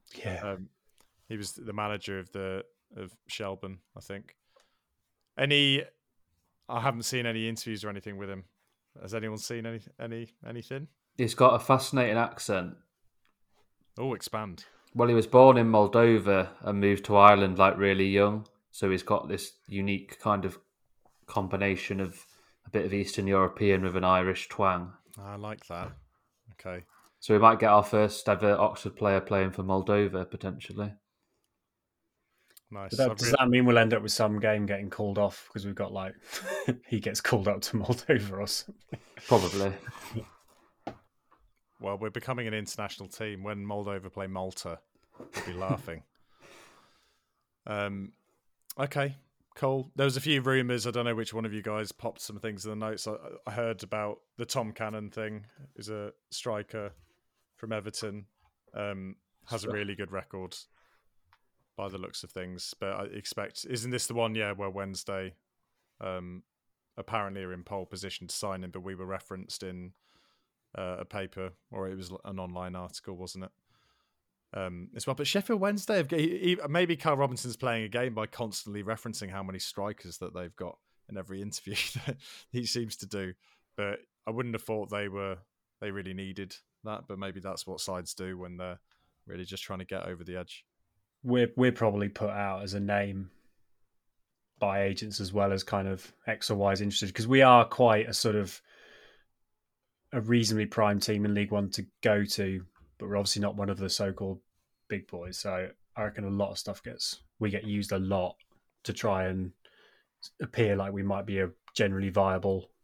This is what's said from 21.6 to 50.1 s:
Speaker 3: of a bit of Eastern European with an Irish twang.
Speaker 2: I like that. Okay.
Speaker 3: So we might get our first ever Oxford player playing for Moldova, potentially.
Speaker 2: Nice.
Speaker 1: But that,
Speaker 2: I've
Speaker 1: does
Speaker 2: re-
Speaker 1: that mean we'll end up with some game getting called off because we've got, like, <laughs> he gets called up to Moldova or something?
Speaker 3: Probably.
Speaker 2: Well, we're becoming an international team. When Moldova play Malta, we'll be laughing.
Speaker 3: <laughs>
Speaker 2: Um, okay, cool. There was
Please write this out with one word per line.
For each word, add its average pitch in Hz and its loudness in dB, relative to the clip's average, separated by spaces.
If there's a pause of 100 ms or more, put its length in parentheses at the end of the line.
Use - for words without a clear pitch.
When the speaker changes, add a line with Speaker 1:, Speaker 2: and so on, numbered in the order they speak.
Speaker 3:
of 92 -8 (400)
a - -20
bit 104 0
of 95 -4
Eastern 101 -2
European 95 4
with 90 0
an 90 0
Irish 92 4
twang. 92 0 (300)
Speaker 2:
I 101 -12
like 104 -12
that. 90 -10 (600)
Okay. 90 -10 (360)
Speaker 3:
So - 2
we 104 8
might 113 8
get 110 6
our 104 10
first 107 2
ever 101 4
Oxford - 0
player 98 2
playing 95 0
for 95 -6
Moldova, 95 0
potentially. 101 -8 (1800)
Speaker 2:
Nice. 98 -10
Speaker 1:
But 110 -4
that, 127 4
Speaker 2:
I've 104 -6
Speaker 1:
does 120 -2
Speaker 2:
re- 120 4
Speaker 1:
that 127 4
mean 123 8
we'll 120 8
end 113 8
up 107 2
with 107 -4
some 107 2
game 107 2
getting 98 -4
called 101 -4
off 101 0
because 101 -10
we've 101 -6
got, 98 -4
like, 95 -8 (360)
<laughs> - -4
he 110 -2
gets 101 -4
called 101 2
up 101 0
to - -2
Moldova 101 0
or 104 -4
something? - -8 (280)
Speaker 3:
Probably. 98 4 (2000)
Speaker 2:
Well, 101 -4
we're 107 -6
becoming 120 -6
an 107 -4
international 101 -8
team. 104 -8
When 101 -8
Moldova 101 -6
play 98 -8
Malta, 92 -8 (400)
we'll - -12
be 90 -8
laughing. 92 -6
Speaker 3:
<laughs> - -20 (1500)
Speaker 2:
Um, 101 -6 (680)
okay, 139 -4 (400)
cool. 135 -2
There 135 0
was 135 0